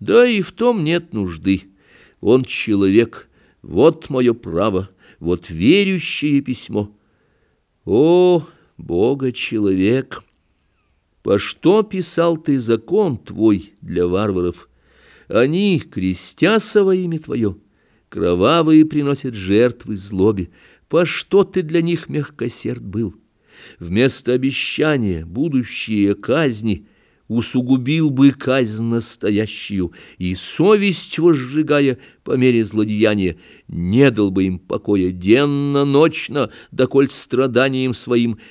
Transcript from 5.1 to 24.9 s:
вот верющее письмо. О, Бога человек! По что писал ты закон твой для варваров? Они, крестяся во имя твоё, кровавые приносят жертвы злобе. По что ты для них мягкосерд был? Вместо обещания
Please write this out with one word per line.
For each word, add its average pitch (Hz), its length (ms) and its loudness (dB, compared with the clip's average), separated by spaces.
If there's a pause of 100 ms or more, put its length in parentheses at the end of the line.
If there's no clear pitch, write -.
вот 85 320 -4
верющее 151 920 0
письмо. 107 560 -4 (880)
О, 170 640 4 (300)
Бога 123 560 -2
человек! 107 880 -2 (1000)
По 101 160 0
что 196 440 0
писал 170 540 -2
ты 147 240 -2
закон 120 580 0
твой 101 640 0
для 87 260 -2
варваров? 90 640 -2 (580)
Они, 160 540 2
крестяся 180 1040 0
во 190 100 2
имя 175 240 -4
твоё, 117 400 -4 (500)
кровавые 151 800 2
приносят 143 480 -4
жертвы 107 640 0
злобе. 98 540 -2 (380)
По 170 160 0
что - 400 0
ты 190 180 -4
для 165 200 -2
них 165 260 -4
мягкосерд 120 760 -8
был? 104 320 -6 (640)
Вместо 110 540 0
обещания 127 920 -2